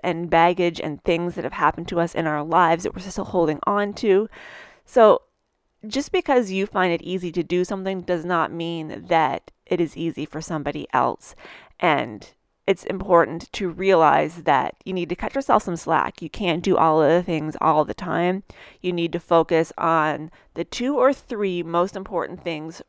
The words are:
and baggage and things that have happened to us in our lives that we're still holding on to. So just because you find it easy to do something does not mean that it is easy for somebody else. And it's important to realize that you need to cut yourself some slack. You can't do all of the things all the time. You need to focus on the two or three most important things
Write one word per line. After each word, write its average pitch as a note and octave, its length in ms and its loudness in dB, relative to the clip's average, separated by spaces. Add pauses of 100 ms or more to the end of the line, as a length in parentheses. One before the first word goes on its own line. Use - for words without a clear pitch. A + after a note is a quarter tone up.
and E3+ 260 -2
baggage F3 500 4
and - 240 -8
things E3+ 320 0
that F3 80 -8
have A#2 100 -6
happened D#3+ 360 0
to F3 100 -2
us E3+ 160 -2
in E3 100 -2
our D3+ 180 -2
lives E3 400 2
that - 120 -4
we're F3+ 60 -12
still F#3+ 240 -8
holding E3 400 0
on G3+ 300 -2
to. G#3 340 2 (560)
So G#3+ 380 6 (640)
just A#3 260 -6
because B3+ 400 2
you F#3+ 140 0
find F#3 280 0
it E3+ 80 -2
easy F3+ 320 -6
to F3 100 -2
do F3+ 200 0
something F#3+ 380 -6
does F3 220 -4
not E3+ 280 0
mean E3 580 -8
that D#3+ 420 0 (140)
it F3 160 0
is D#3+ 160 -4
easy E3 280 -6
for - 160 -10
somebody D3 520 -8
else. - 420 -2 (440)
And C3 540 -2 (320)
it's G3 180 0
important F3 720 0
to F#3+ 160 -4
realize D#3+ 760 2
that C3+ 400 2
you - 80 -10
need F3+ 160 -4
to F3 80 -6
cut - 180 -8
yourself C4+ 300 2
some E3+ 140 -6
slack. - 440 -2
You D#3+ 80 -10
can't F3 320 -2
do F#3 140 2
all D#3+ 260 4
of D3 80 6
the F3 140 4
things D#3 380 -6
all D3+ 240 2
the - 80 -6
time. F3+ 500 -4 (380)
You F3+ 100 -4
need E3+ 220 -2
to E3+ 80 -4
focus E3 560 2
on D#3 540 0 (260)
the E3+ 80 -4
two C4+ 320 -4
or B3+ 160 4
three G3+ 480 -6
most E3+ 340 -2
important F#3 480 -8
things D#3+ 460 -10